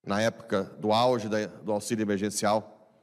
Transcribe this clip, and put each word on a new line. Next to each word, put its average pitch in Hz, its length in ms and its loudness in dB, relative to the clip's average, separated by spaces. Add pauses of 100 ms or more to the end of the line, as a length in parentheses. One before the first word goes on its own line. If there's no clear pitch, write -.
na 101 160 0
época 107 440 0 (140)
do 107 140 0
auge 117 360 2
da, 107 180 0
do 87 260 -6
auxílio 107 300 -2
emergencial 101 680 0 (320)